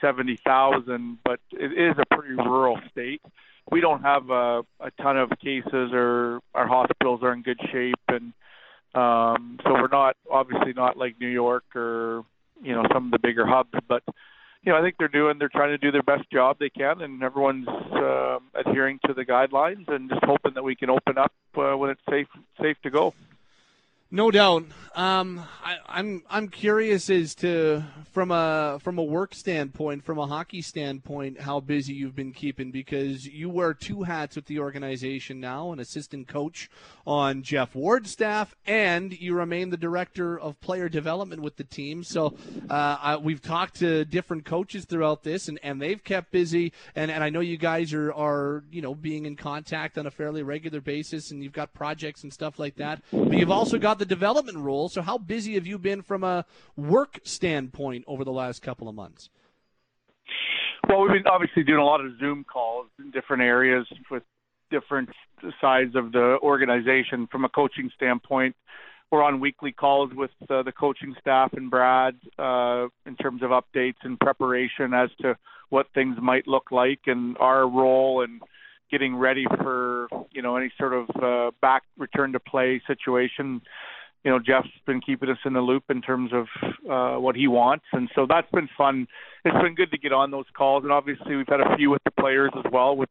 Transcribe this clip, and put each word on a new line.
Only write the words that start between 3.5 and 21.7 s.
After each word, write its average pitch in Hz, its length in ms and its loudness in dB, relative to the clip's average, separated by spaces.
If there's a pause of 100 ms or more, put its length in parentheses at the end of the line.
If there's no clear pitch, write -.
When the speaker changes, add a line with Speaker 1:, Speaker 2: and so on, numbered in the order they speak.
Speaker 1:
We 165 100 4
don't 151 220 2
have 139 280 2
a, 120 320 2 (180)
a 131 120 -10
ton 139 260 0
of 123 200 0
cases, 131 540 -4
or 120 480 0 (140)
our 127 120 2
hospitals 123 560 2
are 123 120 2
in 120 80 -8
good 123 180 -4 (100)
shape, 123 380 -2
and, 120 240 -4 (600)
um, 120 680 0
so 135 120 2
we're 127 140 2
not, 135 280 2 (140)
obviously 131 420 0
not 127 240 0
like 120 240 -6
New 123 80 -4
York 123 360 0 (100)
or, 117 500 -6 (380)
you 131 120 -6
know, 113 200 2
some 127 120 0
of 120 40 -6
the 117 80 2
bigger 117 260 2
hubs, 127 300 2 (140)
but, 120 140 0 (600)
you 185 100 2
know, 160 60 6
I 165 40 4
think 180 160 0
they're 160 100 0
doing, 147 300 2
they're 139 120 -2
trying 143 200 2
to 147 80 -2
do 143 140 2
their 143 100 4
best 139 280 0
job 131 280 4
they 143 120 -2
can, 151 320 -2
and 135 200 -10
everyone's, 135 460 0
um, 131 760 -2 (100)
adhering 135 520 0
to 139 60 0
the 127 140 -6
guidelines 139 600 2
and 131 200 -4
just 127 160 -2
hoping 143 300 2
that 131 100 -6
we 131 120 -2
can 127 120 -2
open 131 300 2
up, 139 140 2 (260)
uh, 139 180 2